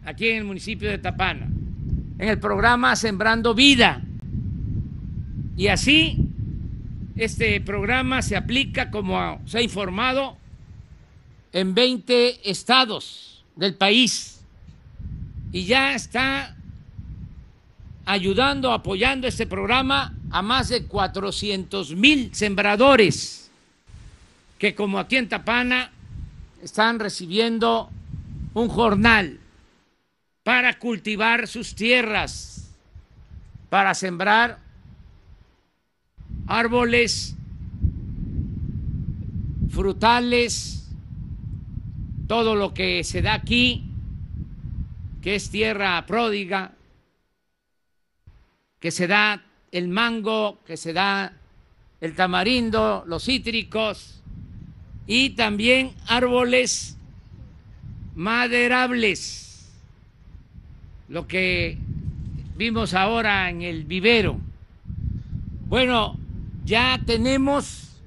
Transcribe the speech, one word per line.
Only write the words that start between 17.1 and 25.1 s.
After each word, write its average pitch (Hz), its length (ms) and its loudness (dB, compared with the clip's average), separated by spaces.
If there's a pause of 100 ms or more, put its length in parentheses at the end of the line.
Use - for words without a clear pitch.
ayudando, 233 680 2
apoyando 240 560 0
este 226 180 -2
programa 262 680 0 (140)
a 170 120 0
más 247 280 2
de 233 160 -2
cuatrocientos 196 1080 -2
mil 247 400 4
sembradores 208 1160 4 (1040)
que, 202 160 2
como 196 240 0
aquí 190 200 0